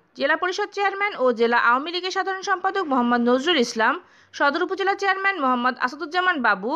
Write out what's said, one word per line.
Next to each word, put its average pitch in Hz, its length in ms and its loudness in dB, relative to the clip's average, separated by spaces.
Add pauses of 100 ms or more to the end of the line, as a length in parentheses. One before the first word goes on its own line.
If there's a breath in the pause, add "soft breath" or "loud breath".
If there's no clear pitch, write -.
(180)
জেলা 285 240 2
পরিষদ 370 340 -2
চেয়ারম্যান 403 380 -2 (100)
ও - 20 2 (140)
জেলা 233 200 4 (100)
আওয়ামী 277 220 0
লীগের 359 260 -4
সাধারণ 381 320 -4
সম্পাদক 381 420 0
মোহাম্মদ 240 380 2
নজরুল 277 380 2
ইসলাম, 233 280 0 (380 soft breath)
সদর 311 320 0
উপজেলা 381 360 -2
চেয়ারম্যান 392 420 0
মোহাম্মদ 254 320 0 (100)
আসাদুজ্জামান 330 520 -2 (100)
বাবু, 202 280 0